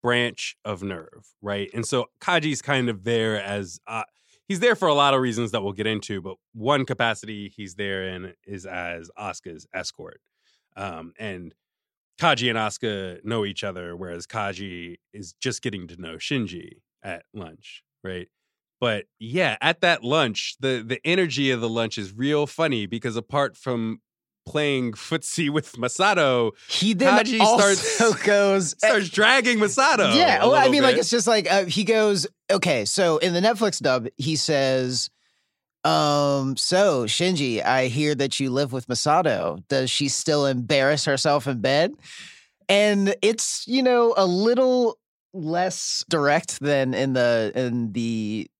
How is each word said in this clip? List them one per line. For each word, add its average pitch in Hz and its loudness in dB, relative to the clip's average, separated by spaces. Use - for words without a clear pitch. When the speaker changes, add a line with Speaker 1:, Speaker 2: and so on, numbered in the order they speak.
Speaker 1:
branch 120 -2
of 87 -8
nerv, 98 -10
right? 101 -4
And 113 -4
so 123 -2
Kaji's 156 0
kind 131 0
of 98 -8
there 110 0
as, 98 -8
uh, 110 -8
he's 190 -4
there 226 4
for 185 0
a 151 4
lot 143 4
of 131 2
reasons 117 -2
that 110 -2
we'll 98 -4
get 104 -4
into, 104 -4
but 95 -14
one 131 0
capacity 107 -4
he's 92 -16
there 98 -6
in 92 -12
is 95 -14
as 87 -10
Asuka's 85 -14
escort. - -12
Um, 85 -12
and 92 -12
Kaji 131 2
and 113 -2
Asuka 101 -6
know 110 -2
each 101 -8
other, 90 -10
whereas 87 -12
Kaji 92 -10
is 95 -18
just - -6
getting 98 -8
to 85 -20
know 82 -14
Shinji 90 -8
at 87 -12
lunch, 82 -18
right? 92 -10
But 110 -2
yeah, 123 -2
at 165 0
that 165 2
lunch, 127 -2
the, 127 -2
the 117 -6
energy 143 0
of 117 -2
the 117 -2
lunch 113 -2
is 95 -10
real 143 -2
funny 135 -2
because 113 -6
apart 131 -2
from 113 -6
playing 139 -2
footsie 160 -4
with 151 -4
Masato, 131 2
Speaker 2:
He 208 0
then 190 4
Speaker 1:
Kaji 226 0
Speaker 2:
also 208 6
Speaker 1:
starts, 226 0
Speaker 2:
<laughs> - 0
goes 196 4
Speaker 1:
starts 214 2
dragging 233 4
Masato 208 4
Speaker 2:
Yeah, 302 4
Speaker 1:
a 226 6
Speaker 2:
well, 269 6
I 277 6
Speaker 1:
little 262 6
Speaker 2:
mean, 285 4
like, 262 6
Speaker 1:
bit. 247 2
Speaker 2:
it's - -2
just 233 0
like, 214 2
uh, 190 4
he 185 -2
goes, 208 2
okay, 170 0
so 165 2
in 175 0
the 175 2
Netflix 214 0
dub, 127 0
he 151 -2
says, 131 0
um, 143 2
"So, 175 2
Shinji, 139 0
I 131 4
hear 147 0
that 135 -2
you 135 -2
live 131 0
with 131 -6
Masato. 120 0
Does 131 0
she 143 -2
still 147 0
embarrass 135 2
herself 143 0
in 127 -4
bed?" 147 2
And 202 4
it's, - -2
you 254 0
know, 240 4
a 190 4
little 240 2
less 180 -4
direct 151 0
than 135 0
in 135 0
the, 120 2
in 120 -2
the 110 -4